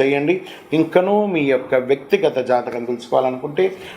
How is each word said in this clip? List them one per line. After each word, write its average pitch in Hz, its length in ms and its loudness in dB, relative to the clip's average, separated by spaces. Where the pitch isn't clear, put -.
చేయండి. 143 400 2
ఇంకనూ 185 520 2
మీ 175 160 0
యొక్క 135 340 2
వ్యక్తిగత 135 600 0
జాతకం 120 480 -2
తెలుసుకోవాలనుకుంటే 131 920 -2